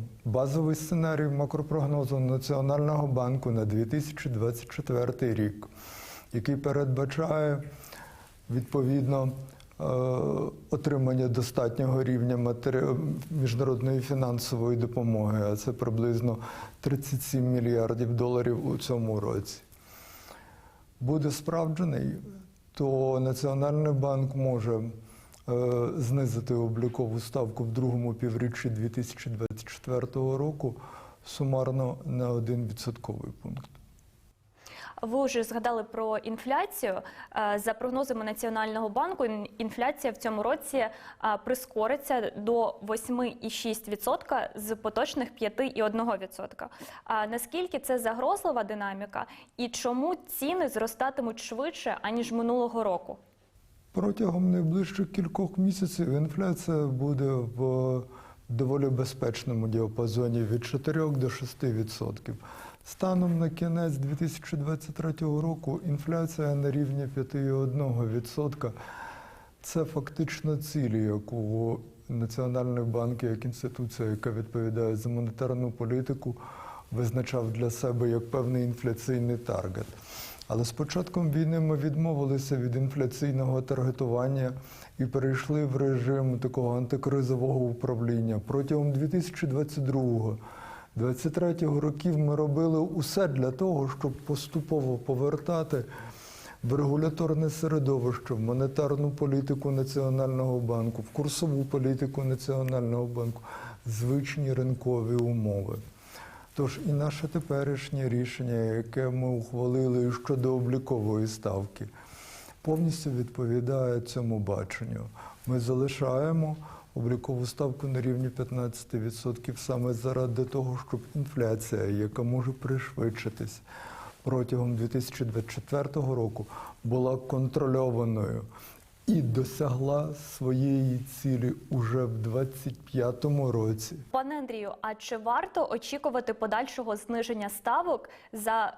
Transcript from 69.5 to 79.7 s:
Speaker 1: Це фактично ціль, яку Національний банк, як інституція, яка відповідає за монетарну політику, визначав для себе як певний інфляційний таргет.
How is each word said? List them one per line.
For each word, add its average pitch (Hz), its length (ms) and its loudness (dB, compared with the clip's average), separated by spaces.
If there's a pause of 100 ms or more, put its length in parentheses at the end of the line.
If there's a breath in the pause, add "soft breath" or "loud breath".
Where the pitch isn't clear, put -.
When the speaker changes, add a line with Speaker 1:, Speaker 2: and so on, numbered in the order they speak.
Speaker 1:
Це 165 220 0
фактично 151 720 -2
ціль, 139 400 2
яку 110 800 2 (300)
Національний 123 760 0
банк, 117 380 0
як 110 220 0
інституція, 120 640 -4
яка 107 200 -2
відповідає 113 640 0
за 110 120 -4
монетарну 120 600 -2
політику, 123 680 -2 (540 loud breath)
визначав 120 600 0
для 117 200 0
себе 120 400 2
як 117 200 0
певний 127 340 2
інфляційний 120 720 0
таргет. 95 500 -4 (640 loud breath)